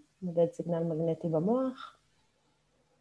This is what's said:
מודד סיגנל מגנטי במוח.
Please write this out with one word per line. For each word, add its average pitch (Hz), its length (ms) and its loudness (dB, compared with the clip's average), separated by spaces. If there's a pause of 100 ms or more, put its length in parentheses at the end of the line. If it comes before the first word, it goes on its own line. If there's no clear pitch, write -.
(220)
מודד 170 300 2
סיגנל 170 320 -2
מגנטי 165 440 0
במוח. 233 680 0 (1040)